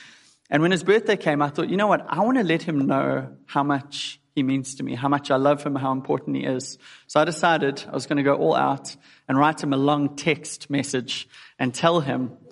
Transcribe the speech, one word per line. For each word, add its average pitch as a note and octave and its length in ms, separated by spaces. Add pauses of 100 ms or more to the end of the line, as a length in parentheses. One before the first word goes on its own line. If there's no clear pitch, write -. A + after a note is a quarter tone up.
(500)
And D3 100
when E3+ 120
his E3+ 120
birthday G#3+ 320
came, D3+ 240
I D3 80
thought, - 220
"You F#3 80
know G#3 80
what? F3+ 200
I D#3 140
wanna B3 220
let E3 200
him C#3+ 240
know C3+ 420 (180)
how C#3+ 160
much - 580 (140)
he C#3+ 80
means C3 320
to - 80
me, C3 120
how B2+ 140
much C#3+ 220
I C3+ 60
love C#3+ 280
him, C#3+ 100
how C3+ 160
important C#3 460
he C3+ 80
is." B2+ 320 (300)
So - 120
I D3+ 60
decided D#3 640
I - 40
was C3+ 140
gonna D3 160
go C#3 140
all C#3 180
out C#3 400 (320)
and C3+ 120
write D3+ 240
him C#3+ 100
a C3+ 60
long C#3+ 380
text - 520
message C3+ 580 (320)
and B2+ 140
tell E3+ 280
him C3 320 (200)